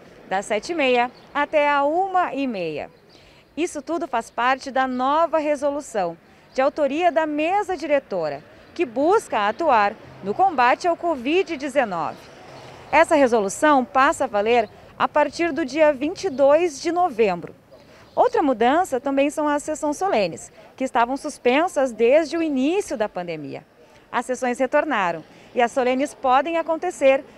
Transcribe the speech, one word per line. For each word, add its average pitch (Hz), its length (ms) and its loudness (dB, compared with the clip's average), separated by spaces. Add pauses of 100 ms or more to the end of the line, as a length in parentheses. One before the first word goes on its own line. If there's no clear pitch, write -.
(280)
das 190 180 -4
sete 214 240 -4
e 349 60 -4
meia 247 340 2 (240)
até 294 340 0
a 285 140 2
uma 359 500 0
e 277 140 -4
meia. 160 420 -6 (680)
Isso 302 260 -6
tudo 330 240 -4
faz 226 240 -6
parte 262 400 -2
da 262 160 0
nova 277 520 0
resolução, 285 800 -2 (380)
de 254 80 0
autoria 302 480 0
da 311 160 0
mesa 339 500 -2
diretora, 208 640 -2 (340)
que 339 100 -2
busca 262 640 0
atuar 220 480 2 (300)
no 202 100 -4
combate 311 540 2
ao 339 80 0
covid 330 600 -2
dezenove. 233 640 -4 (720)
Essa 330 240 4
resolução 247 680 4
passa 277 400 0
a - 20 -4
valer 220 420 2 (300)
a 269 80 0
partir 302 460 0
do 302 120 -2
dia 302 280 2
vinte 294 320 -6
e 370 60 -2
dois 285 520 2
de 339 80 -2
novembro. 226 640 0 (600)
Outra 466 260 2
mudança 269 560 2
também 277 320 0
são 302 160 -4
as 294 160 0
sessões 302 340 -4
solenes, 214 540 -2 (240)
que - 80 -6
estavam 254 340 0
suspensas 269 760 0
desde 262 440 2
o 330 60 -2
início 311 540 -2
da 208 120 -2
pandemia. 156 560 -10 (460)
As 247 160 -4
sessões 247 320 -4
retornaram 247 640 0 (320)
e 240 80 2
as 233 80 2
solenes 262 420 -2
podem 285 460 0
acontecer 311 680 0 (120)